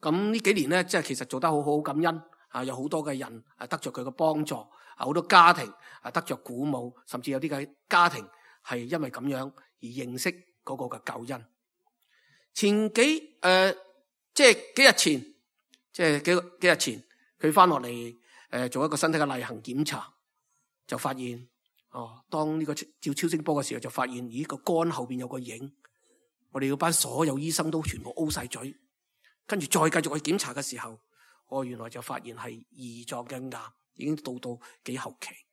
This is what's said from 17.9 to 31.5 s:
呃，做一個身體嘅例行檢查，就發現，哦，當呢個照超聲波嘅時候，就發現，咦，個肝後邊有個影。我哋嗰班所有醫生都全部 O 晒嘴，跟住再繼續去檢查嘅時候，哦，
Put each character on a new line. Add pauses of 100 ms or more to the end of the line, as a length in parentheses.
呃，
做
一
個
身
體
嘅
例
行
檢
查， (760)
就
發
現， (440)
哦，
當
呢
個
照
超
聲
波
嘅
時
候，
就
發
現，
咦，
個
肝
後
邊
有
個
影。 (800)
我
哋
嗰
班
所
有
醫
生
都
全
部
O
晒
嘴， (720)
跟
住
再
繼
續
去
檢
查
嘅
時
候， (480)
哦，